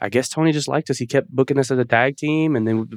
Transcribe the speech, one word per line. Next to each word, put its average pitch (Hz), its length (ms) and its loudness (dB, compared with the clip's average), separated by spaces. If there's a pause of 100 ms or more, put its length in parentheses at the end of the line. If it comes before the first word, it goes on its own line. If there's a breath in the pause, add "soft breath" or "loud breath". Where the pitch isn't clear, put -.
I - 80 -4
guess 120 200 0
Tony 160 240 2
just 151 160 -2
liked 143 220 -2
us. 135 80 -4
He 123 80 -4
kept 135 240 0
booking 131 280 2
us 135 120 2
as 131 80 0
a 127 60 2
tag 120 320 0
team. 156 400 0
And 110 100 0
then 113 300 0